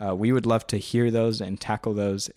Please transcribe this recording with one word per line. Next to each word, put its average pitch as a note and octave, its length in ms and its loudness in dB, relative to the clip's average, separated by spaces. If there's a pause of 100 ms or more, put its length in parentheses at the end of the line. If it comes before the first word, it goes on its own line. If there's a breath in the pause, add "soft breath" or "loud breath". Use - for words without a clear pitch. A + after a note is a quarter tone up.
uh, F#2+ 120 0
we A2 160 2
would A#2+ 140 2
love A2+ 220 2
to G#2+ 100 0
hear A#2 340 2
those A2+ 300 2
and G2 180 -6
tackle G#2+ 340 -4
those G2+ 440 -2